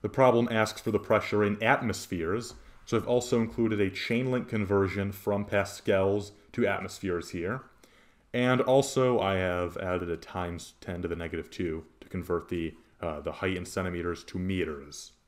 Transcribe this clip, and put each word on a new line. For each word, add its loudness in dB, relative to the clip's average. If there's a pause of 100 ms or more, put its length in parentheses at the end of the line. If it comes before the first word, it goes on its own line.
The -2
problem 6
asks 2
for -2
the 2
pressure 2
in 0
atmospheres, 0 (300)
so -2
I've 0
also 2
included 0
a 2
chain -2
link -2
conversion 0
from -2
pascals 0 (180)
to 0
atmospheres -4
here. -4 (720)
And 2
also 4
I 2
have 0
added -4
a -2
times -8
ten -8
to -4
the -4
negative -8
two -4 (160)
to -20
convert -4
the, -4 (260)
uh, -6
the -6
height -4
in -6
centimeters -4
to -8
meters. -4 (160)